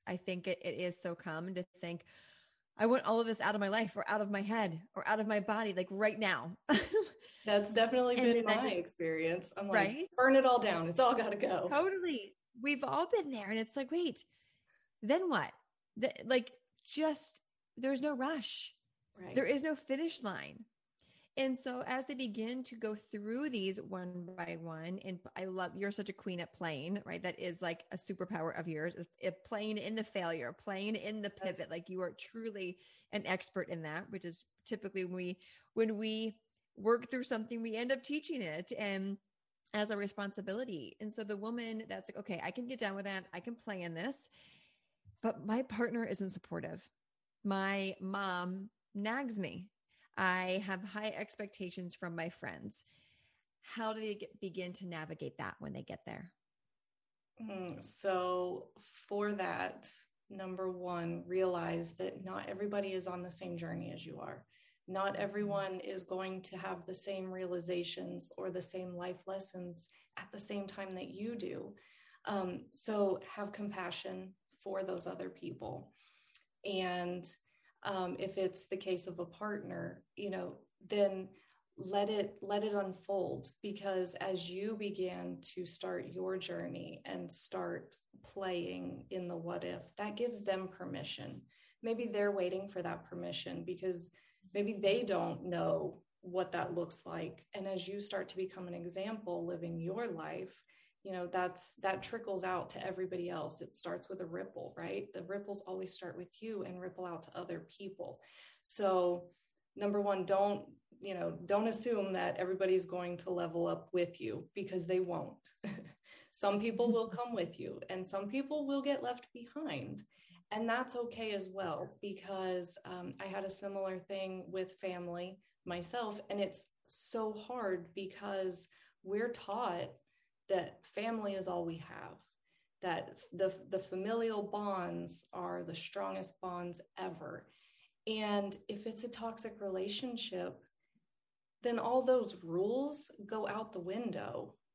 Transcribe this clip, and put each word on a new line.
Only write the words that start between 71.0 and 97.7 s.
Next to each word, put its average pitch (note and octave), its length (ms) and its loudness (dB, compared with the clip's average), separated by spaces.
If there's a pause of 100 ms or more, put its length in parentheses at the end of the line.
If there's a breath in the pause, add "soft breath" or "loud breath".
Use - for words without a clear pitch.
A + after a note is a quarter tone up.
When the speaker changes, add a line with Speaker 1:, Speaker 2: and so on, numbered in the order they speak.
Speaker 2:
you G#3+ 260 -4
do. - 400 -6 (500 loud breath)
Um, F#3+ 460 0
so G3+ 480 4 (160)
have G3+ 160 -4
compassion F#3+ 800 -4 (300)
for F#3+ 200 0
those F3+ 220 -2
other F#3 240 -4
people. - 640 -8 (720 loud breath)
And, F3+ 580 0 (600 soft breath)
um, F#3 360 0
if F#3+ 180 -2
it's F#3 280 0
the G3 120 -4
case F#3 300 0
of F3 120 -8
a E3+ 60 -2
partner, F3 800 -6 (120)
you G3+ 160 -4
know, F3+ 260 -4 (280)
then G3 440 4 (480 loud breath)
let G3+ 320 2
it, G3+ 320 0
let G3+ 220 2
it G#3 100 2
unfold, F#3 760 0 (120)
because G3 540 0
as F3+ 340 -2
you G3+ 260 -2
begin F3+ 640 -2 (160)
to F3+ 120 -4
start F3+ 460 -2
your F#3 260 -2
journey F3 680 -6
and F3+ 260 -4
start - 640 -4 (260)
playing F3+ 920 -4
in F#3 160 -2
the E3+ 100 -4
what E3+ 260 -4
if, F3 320 -6
that G#3 220 -4
gives A#3 260 0
them F#3+ 240 0
permission. - 720 -8 (400 soft breath)
Maybe A3+ 260 0
they're G#3 240 4
waiting F#3+ 360 2
for F#3 140 -4
that E3+ 240 -4
permission F3 600 -4
because F3 440 -2 (440 soft breath)
maybe G#3 200 2
they G3+ 300 4
don't E3+ 420 2
know E3 560 2 (200)
what F3+ 300 0
that F3 240 0
looks E3+ 300 -2
like. E3 480 -6
And G3 120 -4
as F#3 220 -2